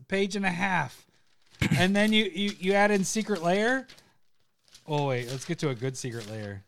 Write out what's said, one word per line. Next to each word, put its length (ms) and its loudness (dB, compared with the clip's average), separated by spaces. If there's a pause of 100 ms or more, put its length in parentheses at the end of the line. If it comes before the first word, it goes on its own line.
page 280 0
and 100 -2
a 40 2
half, 560 -2 (720)
and 180 4
then 180 4
you, 100 4 (100)
you, 260 -2
you 140 0
add 160 6
in 140 4
Secret 400 -2
Lair. 420 2 (1040)
Oh 180 0
wait, 220 -2
let's 140 -8
get 160 -6
to 100 -2
a 60 -2
good 220 -6
Secret 340 -10
Lair. 360 -10